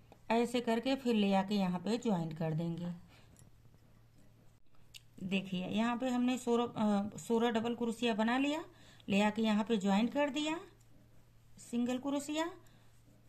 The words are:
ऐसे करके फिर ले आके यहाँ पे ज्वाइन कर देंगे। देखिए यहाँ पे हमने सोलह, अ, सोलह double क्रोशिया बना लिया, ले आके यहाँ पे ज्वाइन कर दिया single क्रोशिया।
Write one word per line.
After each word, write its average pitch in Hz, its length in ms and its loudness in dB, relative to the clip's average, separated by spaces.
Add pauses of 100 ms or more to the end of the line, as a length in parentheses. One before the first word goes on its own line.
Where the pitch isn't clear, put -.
(320)
ऐसे 233 280 2
करके 233 360 0
फिर 240 180 0
ले 202 200 4
आके 190 200 2
यहाँ 185 240 0
पे 202 200 -2
ज्वाइन 170 360 -2
कर 160 200 -2
देंगे। 170 380 -4 (2250)
देखिए 185 420 -2
यहाँ 233 300 0
पे 262 100 -2
हमने 247 300 2
सोलह, 240 280 2
अ, 208 520 0
सोलह 233 320 2
double 226 240 0
क्रोशिया 233 400 0
बना 226 240 2
लिया, 294 260 0 (440)
ले 202 140 4
आके 208 200 0
यहाँ 220 220 2
पे 226 140 0
ज्वाइन 202 300 4
कर 285 220 0
दिया 311 280 -2 (1000)
single 240 380 -2
क्रोशिया। 285 520 -4 (800)